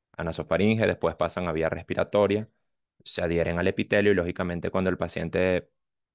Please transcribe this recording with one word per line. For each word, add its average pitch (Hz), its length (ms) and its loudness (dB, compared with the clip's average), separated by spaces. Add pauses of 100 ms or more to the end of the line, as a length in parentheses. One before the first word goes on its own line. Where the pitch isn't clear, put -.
(120)
a 87 120 -8
nasofaringe, 95 640 2
después 87 300 0
pasan 85 320 -2
a 80 40 -2
vía 80 180 0
respiratoria, 101 800 0 (560)
se - 180 -8
adhieren 85 360 0
al 92 100 0
epitelio 104 440 2
y - 40 4
lógicamente 87 540 -2
cuando 92 200 0
el 87 80 -2
paciente 85 720 -2 (440)